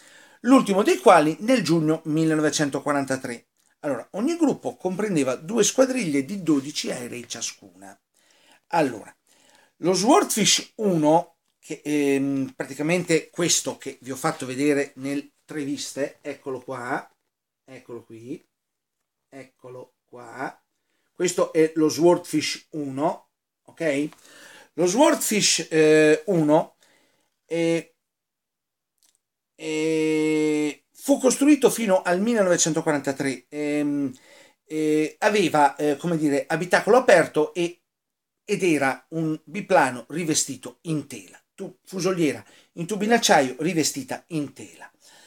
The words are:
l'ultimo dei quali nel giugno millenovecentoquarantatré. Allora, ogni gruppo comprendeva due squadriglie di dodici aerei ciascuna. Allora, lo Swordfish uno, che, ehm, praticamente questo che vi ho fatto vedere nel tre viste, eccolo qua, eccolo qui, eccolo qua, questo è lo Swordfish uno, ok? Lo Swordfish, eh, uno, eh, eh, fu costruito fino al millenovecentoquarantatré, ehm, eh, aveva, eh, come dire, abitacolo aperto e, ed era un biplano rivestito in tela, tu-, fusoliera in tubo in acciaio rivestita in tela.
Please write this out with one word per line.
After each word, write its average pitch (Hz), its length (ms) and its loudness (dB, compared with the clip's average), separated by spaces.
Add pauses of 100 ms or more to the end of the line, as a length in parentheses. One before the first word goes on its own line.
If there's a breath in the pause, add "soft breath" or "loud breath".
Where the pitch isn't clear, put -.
(420 soft breath)
l'ultimo 208 400 4
dei 330 160 2
quali 160 420 6
nel 226 220 2
giugno 160 420 0
millenovecentoquarantatré. 143 1400 -2 (340)
Allora, 131 320 -6
ogni 262 240 -4
gruppo 254 400 -2
comprendeva 180 580 -2
due 202 300 -2
squadriglie 208 600 0
di 196 160 -10
dodici 151 480 -2
aerei 120 360 -10
ciascuna. 98 720 -14 (720 soft breath)
Allora, 135 480 -4 (600 soft breath)
lo 175 160 0
Swordfish 220 800 2
uno, 170 560 2 (260)
che, - 260 -14
ehm, 139 720 -2
praticamente 165 760 -2
questo 143 460 -4
che - 260 -16
vi 123 100 -14
ho 131 40 -8
fatto 156 300 -6
vedere 139 500 -2
nel 143 360 -10 (120)
tre 156 200 -10
viste, 139 580 -8
eccolo 135 380 -12
qua, 127 520 -10 (520)
eccolo 123 400 -18
qui, 117 360 -16 (880)
eccolo 127 680 -20 (100)
qua, 120 580 -12 (500)
questo 180 400 -2
è 160 220 2
lo 156 140 2
Swordfish 170 800 0
uno, 147 600 -6 (340)
ok? 151 440 -4 (640 loud breath)
Lo 170 120 0
Swordfish, 214 840 2
eh, 156 560 6
uno, 160 500 2 (720)
eh, 165 480 -2 (1600)
eh, 156 1400 -2
fu - 260 0
costruito 277 520 4
fino 190 320 0
al 180 180 0
millenovecentoquarantatré, 160 1300 0
ehm, 147 680 -4 (500 soft breath)
eh, 156 540 -2
aveva, 156 580 2
eh, 147 200 0
come 170 200 -2
dire, 143 300 0
abitacolo 175 500 2
aperto 175 580 2
e, 175 280 -6 (640)
ed 196 180 -4
era 139 480 0
un 160 320 -4
biplano 147 680 0
rivestito 143 720 -6
in 156 240 -6
tela, 101 340 -18 (140)
tu-, 180 300 -16
fusoliera 170 600 -4 (300 soft breath)
in 170 120 -8
tubo 208 180 -6
in 214 80 2
acciaio 160 480 2
rivestita 156 680 -4
in 147 240 -8
tela. - 380 -20 (360 soft breath)